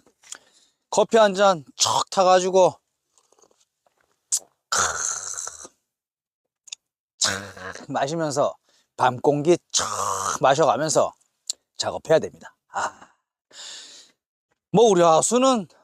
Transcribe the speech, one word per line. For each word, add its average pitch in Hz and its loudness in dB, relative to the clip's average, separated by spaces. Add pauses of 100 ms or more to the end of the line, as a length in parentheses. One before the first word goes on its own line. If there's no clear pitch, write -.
(880)
커피 - 0
한 208 4
잔 190 2 (140)
척 - -2
타가지고, 185 4 (2000)
하, - -2 (2500)
착 95 -10
마시면서 139 -2 (420)
밤 127 -2
공기 147 0 (140)
척 - -4 (540)
마셔가면서 139 0 (640)
작업해야 110 -2
됩니다. - -10 (140)
아, - -10 (1600)
뭐 220 4
우리 190 4
하우스는 208 2 (160)